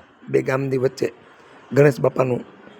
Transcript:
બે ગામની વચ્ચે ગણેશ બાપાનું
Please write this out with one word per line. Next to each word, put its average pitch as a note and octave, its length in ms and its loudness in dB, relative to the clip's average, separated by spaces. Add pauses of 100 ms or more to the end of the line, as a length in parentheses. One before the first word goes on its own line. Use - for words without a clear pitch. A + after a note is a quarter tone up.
(280)
બે C3+ 140 0
ગામની C3+ 360 -2
વચ્ચે - 340 -4 (600)
ગણેશ C#3 280 4
બાપાનું C3 440 -2 (360)